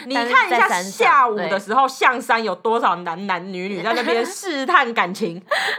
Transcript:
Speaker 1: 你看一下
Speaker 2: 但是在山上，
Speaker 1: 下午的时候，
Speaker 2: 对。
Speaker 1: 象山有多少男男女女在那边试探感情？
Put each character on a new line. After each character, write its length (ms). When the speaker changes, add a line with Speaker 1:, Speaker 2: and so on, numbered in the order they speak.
Speaker 1:
你 80
看 120
一 40
下 100
Speaker 2:
但 40
是 60
在 180
山 140
上， 80
Speaker 1:
下 380
午 80
的 240
时 140
候， 120
Speaker 2:
对。 20
Speaker 1:
象 300
山 240
有 120
多 260
少 160
男 300
男 260
女 160
女 140
在 100
那 100
边 220
试 400
探 300
感 180
情？ 300